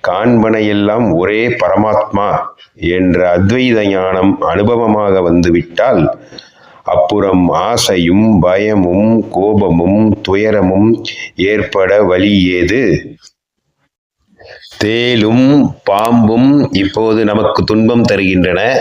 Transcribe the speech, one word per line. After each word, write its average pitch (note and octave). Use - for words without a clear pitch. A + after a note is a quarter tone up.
காண்பனையெல்லாம் G#2+
ஒரே G2
பரமாத்மா G2+
என்ற F2+
அத்வைத G#2+
ஞானம் F#2
அனுபவமாக G#2
வந்துவிட்டால், F2
அப்புறம் F#2
ஆசையும் G2
பயமும் F#2+
கோபமும் F#2+
துயரமும் G2
ஏற்பட G2
வழி F#2+
ஏது? F2+
தேளும் A#2
பாம்பும் A#2
இப்போது G#2+
நமக்கு G#2
துன்பம் A2
தருகின்றன. F#2